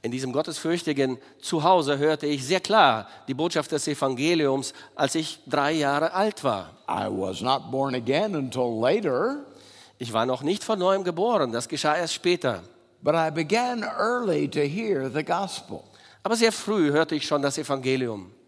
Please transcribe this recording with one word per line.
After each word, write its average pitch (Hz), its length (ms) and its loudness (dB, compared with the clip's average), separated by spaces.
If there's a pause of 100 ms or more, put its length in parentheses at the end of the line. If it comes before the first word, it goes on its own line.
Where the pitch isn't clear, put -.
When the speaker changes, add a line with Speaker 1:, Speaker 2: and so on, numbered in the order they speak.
Speaker 1:
In 117 60 -2
diesem 127 220 -6
gottesfürchtigen 147 840 -2 (240)
Zuhause 156 560 2
hörte 151 300 0
ich 135 180 -2
sehr 185 140 2
klar 143 480 4 (200)
die 135 60 -4
Botschaft 156 380 -2
des 147 160 -2
Evangeliums, 139 880 0 (180)
als - 220 0
ich 156 320 -4
drei 143 240 2
Jahre 151 420 2
alt 202 300 0
war. 98 260 -2 (180)
Speaker 2:
I 101 220 -2
was 95 320 -4
not 127 300 -2
born 135 240 -2
again 147 400 0
until 123 440 -2
later. 170 580 0 (600)
Speaker 1:
Ich 113 160 -8
war 113 140 2
noch 127 160 -2
nicht 185 200 -2
von 214 140 -2
neuem 190 260 2
geboren, 175 480 0
das 117 160 -4
geschah 151 280 0
erst 170 180 -2
später. 139 480 0 (400)
Speaker 2:
But 147 140 2
I 160 160 0
began 220 500 -2
early 208 680 0
to 147 100 -4
hear 151 500 -2
the 147 140 -2
gospel. 175 580 -4 (400)
Speaker 1:
Aber 226 140 6
sehr 226 160 6
früh 196 400 2
hörte 156 240 4
ich 143 100 -2
schon 147 160 2
das 139 160 0
Evangelium. 127 720 -2 (160)